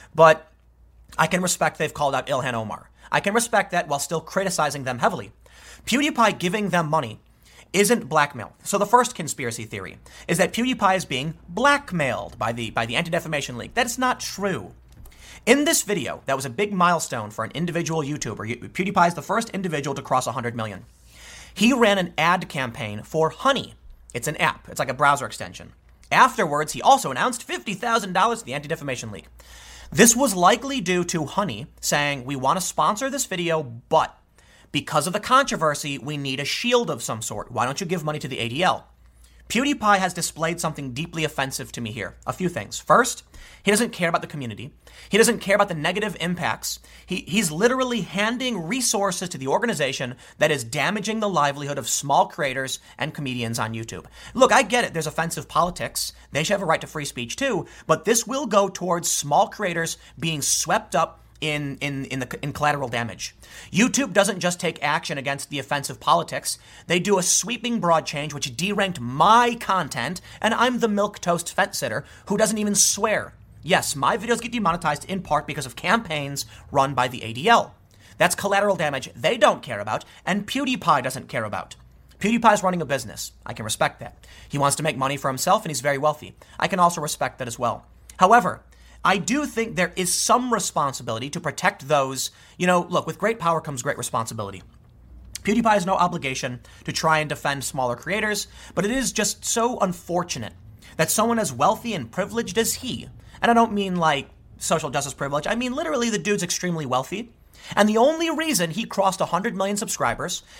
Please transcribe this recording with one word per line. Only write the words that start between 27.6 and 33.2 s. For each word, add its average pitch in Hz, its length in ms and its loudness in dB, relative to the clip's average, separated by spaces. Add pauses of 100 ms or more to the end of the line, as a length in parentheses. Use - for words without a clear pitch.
thousand 226 400 -2
dollars 214 260 2
to - 60 -16
the 120 80 -8
Anti-Defamation 143 580 -6
League. 92 160 -14 (640)
This 226 240 8
was 240 200 2
likely 240 460 4
due 175 240 0
to 165 200 -4
Honey 143 420 -4 (120)
saying, 143 460 0
"We 139 100 -6
want 135 240 2
to 180 60 -4
sponsor 208 440 0
this 269 160 -4